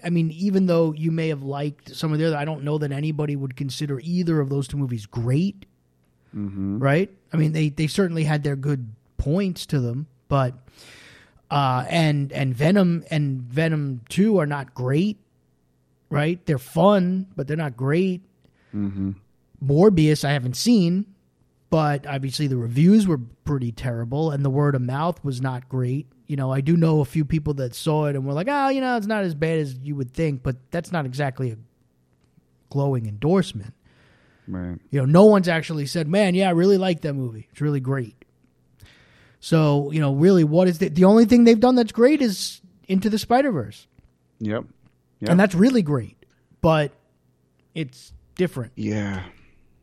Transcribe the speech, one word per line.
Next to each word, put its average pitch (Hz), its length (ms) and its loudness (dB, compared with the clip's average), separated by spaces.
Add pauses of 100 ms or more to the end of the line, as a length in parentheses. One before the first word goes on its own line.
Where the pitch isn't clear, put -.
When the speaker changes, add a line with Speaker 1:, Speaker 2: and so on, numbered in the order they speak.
Speaker 1:
I 170 60 -6
mean, 165 220 0
even 190 340 0
though 165 280 2
you 160 180 -2
may 160 180 -2
have 143 140 -6
liked 143 520 -8
some 156 180 -4
of 151 60 0
the 160 80 2
other, 156 100 0
I 143 80 -4
don't 156 180 -8
know 147 140 -2
that 147 140 -4
anybody 147 440 -4
would 135 200 -6
consider 139 480 -6
either 170 360 -2
of 139 100 -2
those 139 180 -2
two 143 100 -8
movies 123 280 -4
great. 131 600 -2 (680)
Speaker 2:
Mm-hmm. 98 440 -6
Speaker 1:
Right? 143 300 0 (240)
I 160 40 -2
mean, 156 160 0
they, 156 160 0
they 156 180 -4
certainly 165 380 -2
had 151 180 0
their 143 120 -2
good 135 360 -4 (260)
points 180 500 -2
to 143 120 0
them, 123 260 -4 (220)
but, 131 260 0 (960)
uh, 127 400 0
and, 147 420 0
and 131 220 -2
Venom 170 560 2
and 143 320 -2
Venom 139 680 -2
Two 208 280 2
are 156 80 2
not 143 300 -8
great, 151 420 0 (920)
right? 156 340 -2
They're 147 140 0
fun, 190 680 2 (100)
but 139 120 -6
they're 147 100 -4
not 147 180 -6
great. 175 460 0 (540)
Speaker 2:
Mm-hmm. 98 360 -4 (540)
Speaker 1:
Morbius, 156 580 4
I 143 100 0
haven't 127 220 -4
seen, 196 520 2 (640)
but 147 340 0
obviously 139 400 -6
the 131 120 -2
reviews 160 500 4
were 160 100 0 (280)
pretty 131 260 -4
terrible 123 580 -4
and 143 160 -4
the 139 60 0
word 143 240 2
of 127 80 -2
mouth 143 420 -4
was 127 160 -4
not 127 260 -6
great. 131 380 -4 (220)
You 143 80 -4
know, 135 160 -2
I 135 100 0
do 160 160 2
know 160 240 4
a 135 40 2
few 156 200 -2
people 151 300 -2
that 127 180 -6
saw 151 320 -2
it 143 100 -2
and 135 80 -4
were 139 100 -4
like, 170 140 -4
"Oh, 277 220 0
you 269 120 0
know, 247 160 0
it's 202 100 -4
not 214 160 -2
as 175 100 -2
bad 160 240 -2
as 143 240 -4
you 143 140 -6
would 131 180 -6
think," 147 300 -2
but 131 140 -4 (120)
that's 170 220 -6
not 156 160 -4
exactly 131 440 -4
a 110 60 -12 (1120)
glowing 139 380 -2
endorsement. 117 640 -2 (760)
Speaker 2:
Right. 90 300 -8 (140)
Speaker 1:
You 139 80 -2
know, 131 60 0
no 170 200 8
one's 196 220 6
actually 160 400 -4
said, 160 200 -4
"Man, 185 280 2
yeah, 190 120 2
I 180 40 2
really 185 260 4
like 185 240 -2
that 151 120 -4
movie. 123 380 -8
It's - 100 -8
really 147 180 0
great." 131 340 -4 (1300)
So, 143 500 2
you 156 100 -2
know, 139 120 0
really, 170 300 6
what 165 240 4
is 165 120 -2
the, 180 100 0
the 170 160 4
only 220 200 8
thing 240 200 6
they've 233 140 8
done 254 160 4
that's 240 180 0
great 285 280 4
is - 380 -4 (300)
Into 190 200 0
the 214 80 -2
Spider-Verse. 233 720 -2 (520)
Speaker 2:
Yep. 107 260 -4 (560)
Yep. 202 80 -4
Speaker 1:
And 175 100 6
that's 190 160 2
really 233 260 4
great, 139 360 -4 (440)
but 151 300 2 (840)
it's - 380 -12 (240)
different. 151 400 -4
Speaker 2:
Yeah. 104 480 -4 (600)